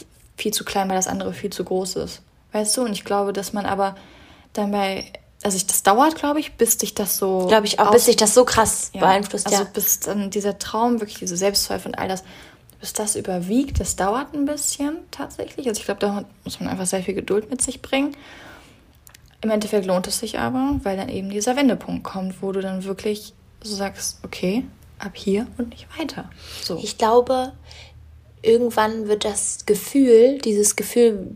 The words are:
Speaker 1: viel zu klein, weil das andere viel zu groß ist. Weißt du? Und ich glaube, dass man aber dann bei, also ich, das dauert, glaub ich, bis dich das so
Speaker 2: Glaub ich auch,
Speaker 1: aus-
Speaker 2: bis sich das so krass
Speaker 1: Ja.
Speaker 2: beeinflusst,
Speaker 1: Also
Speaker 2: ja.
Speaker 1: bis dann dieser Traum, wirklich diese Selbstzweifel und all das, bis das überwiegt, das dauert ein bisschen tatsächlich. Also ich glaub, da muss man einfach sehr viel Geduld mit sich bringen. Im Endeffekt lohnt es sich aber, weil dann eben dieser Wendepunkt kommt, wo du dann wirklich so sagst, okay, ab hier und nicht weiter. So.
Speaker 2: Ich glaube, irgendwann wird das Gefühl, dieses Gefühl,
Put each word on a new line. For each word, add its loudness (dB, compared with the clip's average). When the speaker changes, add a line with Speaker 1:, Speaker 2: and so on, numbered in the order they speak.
Speaker 1:
viel -4
zu -4
klein, -2
weil 0
das -4
andere -4
viel -8
zu -6
groß -4
ist. -8
Weißt -2
du? 0
Und 0
ich -8
glaube, 0
dass -6
man -4
aber 0
dann -2
bei, -2
also -2
ich, -4
das 0
dauert, 6
glaub -2
ich, -4
bis 2
dich -4
das -2
so 0
Speaker 2:
Glaub 6
ich 0
auch, 6
Speaker 1:
aus- 8
Speaker 2:
bis 8
sich 8
das 4
so 8
krass 2
Speaker 1:
Ja. -10
Speaker 2:
beeinflusst, 4
Speaker 1:
Also 4
Speaker 2:
ja. -8
Speaker 1:
bis 0
dann -2
dieser -2
Traum, 0
wirklich -8
diese -6
Selbstzweifel 0
und -8
all -4
das, -6
bis -10
das -2
überwiegt, 0
das -2
dauert 0
ein 0
bisschen -4
tatsächlich. -10
Also -2
ich -14
glaub, -4
da -2
muss -10
man -8
einfach -4
sehr -2
viel -4
Geduld -2
mit -6
sich -4
bringen. -2
Im -2
Endeffekt 0
lohnt 0
es -6
sich -6
aber, -2
weil -2
dann -6
eben -6
dieser -2
Wendepunkt 0
kommt, -8
wo -4
du -2
dann -6
wirklich -6
so -8
sagst, -6
okay, -2
ab -10
hier -2
und -4
nicht -18
weiter. -8
So. -6
Speaker 2:
Ich -8
glaube, 4
irgendwann 2
wird 0
das -4
Gefühl, 6
dieses 2
Gefühl, 2